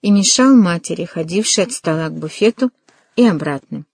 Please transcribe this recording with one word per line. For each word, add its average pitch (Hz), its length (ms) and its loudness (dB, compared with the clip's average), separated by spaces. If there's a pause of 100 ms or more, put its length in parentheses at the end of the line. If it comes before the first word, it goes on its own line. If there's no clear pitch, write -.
и 202 120 0
мешал 254 420 4
матери, 170 500 0
ходившей 180 600 -4
от 240 80 -10
стола 160 360 -4
к 160 80 -10
буфету 208 540 -2 (460)
и 240 100 4
обратно. 147 680 -4